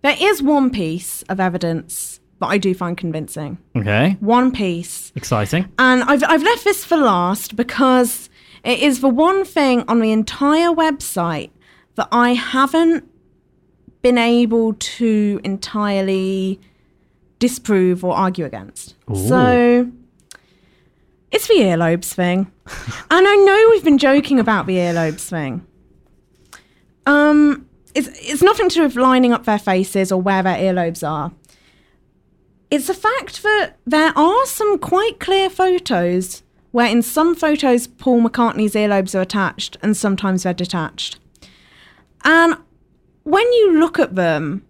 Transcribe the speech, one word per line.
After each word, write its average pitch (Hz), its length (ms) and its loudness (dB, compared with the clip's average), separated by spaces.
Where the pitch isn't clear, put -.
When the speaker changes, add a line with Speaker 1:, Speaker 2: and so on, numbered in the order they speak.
Speaker 1:
There 285 180 0
is 359 220 0
one 269 280 2
piece 180 580 -6
of 190 100 -6
evidence 170 800 -6
that - 80 -4
I 202 100 0
do 185 160 0
find 180 220 -6
convincing. 160 640 -10
Speaker 2:
Okay. 117 440 0
Speaker 1:
One 247 300 2
piece. 180 640 -8
Speaker 2:
Exciting. 131 540 -2
Speaker 1:
And 254 260 4
I've, 285 200 2
I've 311 180 2
left 453 220 0
this 392 200 -2
for 339 120 0
last 196 600 0
because 247 720 0
it 233 160 -2
is 262 200 0
the 269 80 2
one 349 360 2
thing 262 420 0
on 233 140 2
the 220 120 0
entire 294 600 0
website 277 760 -4
that - 160 -6
I 240 240 2
haven't 277 680 0
been 247 160 2
able 233 560 2
to 214 720 -2
entirely 190 1120 -4
disprove 185 680 0
or 180 120 -2
argue 185 280 -2
against. - 500 -16
Speaker 2:
Ooh. 101 60 -4
Speaker 1:
So 247 640 2
it's - 160 -2
the 453 60 6
earlobes 175 600 2
thing. 180 360 0
Speaker 2:
<laughs> - 440 -12
Speaker 1:
And 370 180 6
I 403 80 4
know 403 340 6
we've 427 140 4
been 294 140 4
joking 277 420 2
about 202 260 0
the 185 100 -2
earlobes 170 520 -2
thing. 160 380 -8
Um, 294 600 4
it's, 269 200 -2
it's 269 280 -4
nothing 415 260 4
to - 80 -2
do 330 60 2
with 247 140 0
lining 254 360 4
up - 120 -2
their 208 140 0
faces 190 540 -2
or 185 80 0
where 190 220 0
their 180 140 -2
earlobes 175 520 -4
are. 151 240 -8
It's 294 160 -2
the 370 80 -4
fact - 480 -4
that 415 320 0
there 302 300 2
are 392 300 2
some 415 320 -2
quite 403 420 -2
clear 381 300 0
photos 208 920 -2
where 233 180 2
in 233 120 2
some 330 320 0
photos 285 520 0
Paul 240 360 0
McCartney's 226 520 -2
earlobes 202 400 -2
are 190 60 0
attached - 640 -6
and 208 140 0
sometimes 190 460 -2
they're 185 120 -2
detached. - 640 -8
And 330 320 4
when 403 280 2
you 403 260 4
look 330 200 0
at 220 180 0
them 165 540 -2